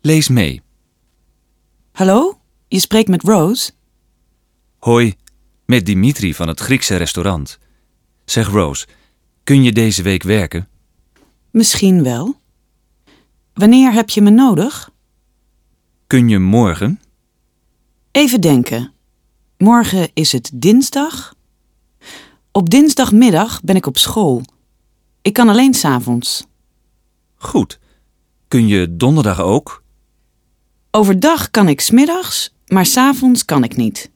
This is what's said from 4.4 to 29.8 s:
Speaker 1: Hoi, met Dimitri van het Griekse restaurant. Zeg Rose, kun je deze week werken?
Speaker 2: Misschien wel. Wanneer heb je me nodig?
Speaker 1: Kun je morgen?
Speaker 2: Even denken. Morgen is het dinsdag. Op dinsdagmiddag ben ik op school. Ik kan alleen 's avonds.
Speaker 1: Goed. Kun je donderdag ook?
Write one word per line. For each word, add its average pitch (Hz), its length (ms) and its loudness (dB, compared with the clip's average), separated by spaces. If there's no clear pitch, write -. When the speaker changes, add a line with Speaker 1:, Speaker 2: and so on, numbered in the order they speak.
Speaker 1:
Hoi, 117 380 0
met 117 200 0
Dimitri 98 480 -2
van 82 140 -6
het 80 120 -8
Griekse 127 360 -4
restaurant. 85 640 -6
Zeg 107 240 -4
Rose, 85 380 -4
kun 139 200 4
je 120 80 2
deze 110 320 0
week 95 200 -2
werken? 95 440 -4
Speaker 2:
Misschien 190 520 2
wel. 127 360 -4
Wanneer 247 380 4
heb 226 180 0
je 208 120 -2
me 208 80 6
nodig? 226 600 2
Speaker 1:
Kun 123 220 2
je 104 100 2
morgen? 101 640 0
Speaker 2:
Even 262 300 0
denken. 123 520 0
Morgen 196 560 2
is 156 180 -2
het 120 220 -6
dinsdag. 254 800 -2
Op 180 180 0
dinsdagmiddag 240 960 2
ben 190 120 0
ik 185 100 0
op 131 120 -4
school. 135 460 -2
Ik 208 120 -2
kan 233 160 4
alleen 254 240 4
's 262 120 -4
avonds. 123 600 -4
Speaker 1:
Goed. - 440 -6
Kun 117 200 2
je 90 280 0
donderdag 117 440 0
ook? 95 440 -4